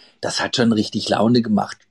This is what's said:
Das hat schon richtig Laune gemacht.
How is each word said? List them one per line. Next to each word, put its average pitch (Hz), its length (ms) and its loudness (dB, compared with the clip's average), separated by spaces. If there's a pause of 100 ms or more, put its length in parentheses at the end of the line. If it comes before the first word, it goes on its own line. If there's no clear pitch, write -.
(220)
Das - 180 -4
hat - 160 -4
schon 117 160 2
richtig 107 380 -2
Laune 117 340 2
gemacht. 104 340 -2 (140)